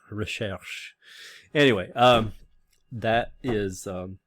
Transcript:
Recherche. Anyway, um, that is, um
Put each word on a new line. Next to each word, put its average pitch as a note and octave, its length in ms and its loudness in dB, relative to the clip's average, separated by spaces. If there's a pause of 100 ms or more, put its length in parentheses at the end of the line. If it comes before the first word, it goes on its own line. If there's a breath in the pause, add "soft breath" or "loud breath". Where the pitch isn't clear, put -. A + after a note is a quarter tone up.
Recherche. - 840 -10 (580 loud breath)
Anyway, B2 420 4
um, A#2+ 380 4 (580)
that A2+ 420 -2 (100)
is, G#2 440 -4
um F#2+ 400 -10